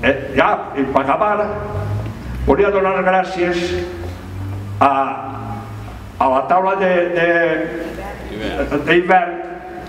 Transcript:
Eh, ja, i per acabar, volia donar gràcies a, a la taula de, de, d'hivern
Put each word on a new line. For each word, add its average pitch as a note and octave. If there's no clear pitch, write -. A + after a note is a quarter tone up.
Eh, C3
ja, F3+
i C#3
per C3+
acabar, G#3
volia E3+
donar F#3+
gràcies F3+
a, C#3
a C3
la C3+
taula F#3+
de, F#3+
de, E3+
d'hivern F3